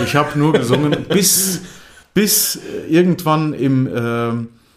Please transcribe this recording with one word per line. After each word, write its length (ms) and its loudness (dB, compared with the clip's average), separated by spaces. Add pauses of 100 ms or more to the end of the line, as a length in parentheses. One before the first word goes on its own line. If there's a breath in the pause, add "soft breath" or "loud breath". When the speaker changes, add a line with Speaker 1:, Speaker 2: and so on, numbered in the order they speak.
Speaker 1:
Ich 140 -2
hab 180 0
nur 160 2
gesungen, 540 0
Speaker 2:
<laughs> 40 -18
Speaker 1:
bis, 520 0 (520 loud breath)
bis 460 0 (300)
irgendwann 640 2
im, 420 2
ähm, 540 -2 (280 soft breath)